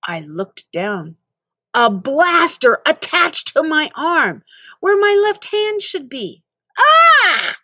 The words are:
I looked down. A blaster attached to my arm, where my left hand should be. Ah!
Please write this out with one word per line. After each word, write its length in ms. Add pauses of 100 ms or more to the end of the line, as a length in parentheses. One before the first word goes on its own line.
I 140
looked 520
down. 440 (580)
A 160
blaster 960
attached 680
to 80
my 320
arm, 480 (380)
where 180
my 240
left 240
hand 360
should 260
be. 340 (360)
Ah! 840